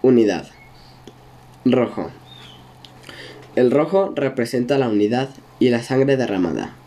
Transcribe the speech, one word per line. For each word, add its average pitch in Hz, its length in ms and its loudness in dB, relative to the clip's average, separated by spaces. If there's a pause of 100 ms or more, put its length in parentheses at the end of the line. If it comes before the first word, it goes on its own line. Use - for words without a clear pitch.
unidad. 113 460 2 (1160)
Rojo. 113 460 0 (1400)
El 123 160 4
rojo 160 440 0
representa 131 640 -2
la 127 140 0
unidad 113 400 0 (300)
y 127 100 4
la 117 120 0
sangre 135 360 0
derramada. 90 560 -4 (120)